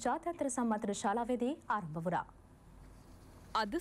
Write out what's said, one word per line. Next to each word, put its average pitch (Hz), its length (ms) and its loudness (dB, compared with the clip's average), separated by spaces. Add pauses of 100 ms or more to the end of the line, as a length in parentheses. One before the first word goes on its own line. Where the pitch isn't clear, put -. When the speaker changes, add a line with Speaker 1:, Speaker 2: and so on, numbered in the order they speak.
Speaker 1:
ජාත්‍යන්තර 302 500 2
සම්මන්ත්‍රණ 214 480 2
ශාලාවේදී 240 500 2 (220)
ආරම්භ 165 320 -2
වුණා. 170 200 0 (1300)
Speaker 2:
අද 208 200 0